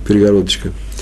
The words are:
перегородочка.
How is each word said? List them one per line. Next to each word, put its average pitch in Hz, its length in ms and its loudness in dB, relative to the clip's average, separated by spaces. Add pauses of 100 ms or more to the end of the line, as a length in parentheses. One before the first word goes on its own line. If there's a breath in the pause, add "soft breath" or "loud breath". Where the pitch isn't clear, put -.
перегородочка. 101 680 2 (300 loud breath)